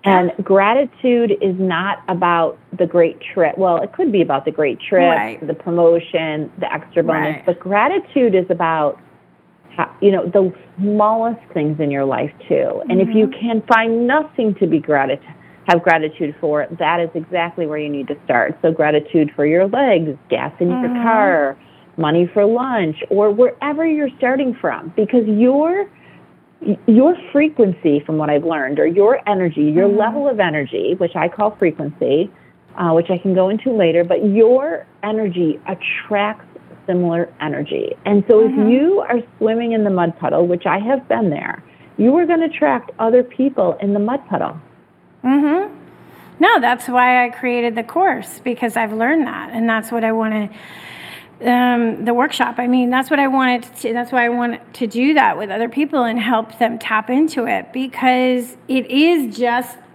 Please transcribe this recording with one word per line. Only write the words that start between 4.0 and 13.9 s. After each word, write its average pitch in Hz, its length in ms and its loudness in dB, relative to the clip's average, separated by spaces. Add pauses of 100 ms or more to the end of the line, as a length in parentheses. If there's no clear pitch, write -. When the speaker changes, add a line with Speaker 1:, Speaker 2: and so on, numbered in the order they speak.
Speaker 1:
be 196 120 2
about 147 220 -2
the 156 60 -2
great 147 280 -2
trip, 175 320 2
Speaker 2:
Right. 151 340 -4
Speaker 1:
the 156 80 -6
promotion, 165 1040 0
the - 160 -6
extra 160 300 -4
bonus, 165 320 -2
Speaker 2:
Right. - 100 -10
Speaker 1:
but 175 140 -2
gratitude 240 760 0
is 185 160 0
about, 160 500 -2 (800)
how, 170 140 -4 (100)
you 202 100 6
know, 190 140 0
the 185 260 2 (280)
smallest 214 600 0 (120)
things 151 260 -2
in 147 120 -2
your 139 140 -2
life 135 260 -2 (160)
too. 131 420 0
And 185 100 2
if 226 140 2
you 220 140 4
Speaker 2:
Mm-hmm. - 200 -8
Speaker 1:
can 220 140 0 (100)
find 226 360 2